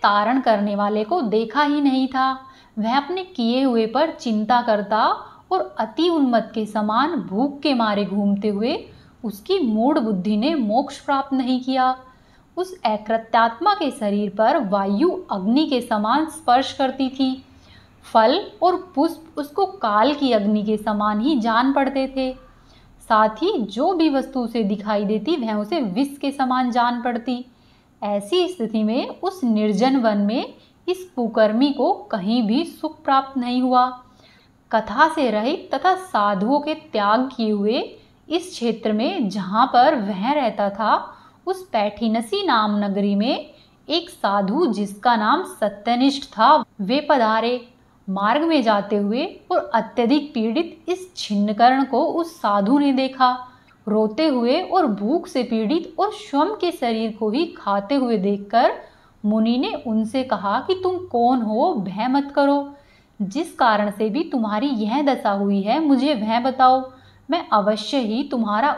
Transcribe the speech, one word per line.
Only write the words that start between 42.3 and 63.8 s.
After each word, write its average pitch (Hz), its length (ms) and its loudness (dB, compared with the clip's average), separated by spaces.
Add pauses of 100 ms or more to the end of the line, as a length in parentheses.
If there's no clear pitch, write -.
नाम 214 340 2
नगरी 202 360 0
में 247 340 -2 (400)
एक 339 200 -2
साधु, 208 560 0
जिसका 208 500 0
नाम 233 280 0
सत्यनिष्ठ 240 880 -2
था, 254 340 4 (160)
वे 262 280 -2
पधारे। 233 580 0 (400)
मार्ग 208 360 0
में 320 180 2
जाते 208 340 0
हुए 208 300 0 (260)
और 349 220 0
अत्यधिक 240 600 0
पीड़ित 233 540 -4
इस 359 280 -6
छिन्नकर्ण 220 720 2
को 262 200 0
उस 330 360 -4
साधु 208 380 2
ने 285 140 2
देखा। 262 360 2 (580)
रोते 214 400 2
हुए 254 340 2
और 359 260 0
भूख 214 400 -2
से 254 160 -2
पीड़ित 226 560 -2
और 403 120 0
श्वम 339 500 -2
के 349 100 0
शरीर 226 400 -2
को 220 180 -4
ही 285 160 0 (120)
खाते 202 380 -2
हुए 240 220 0
देखकर 202 560 0 (500)
मुनि 220 340 2
ने 381 160 -2 (140)
उनसे 220 360 -2
कहा 208 360 -2
कि 370 140 -2
"तुम 370 240 -2 (100)
कौन 240 340 2
हो? 226 320 0
भय 202 340 -4
मत 277 280 0
करो। 285 380 2 (480)
जिस 202 340 -6
कारण 208 360 2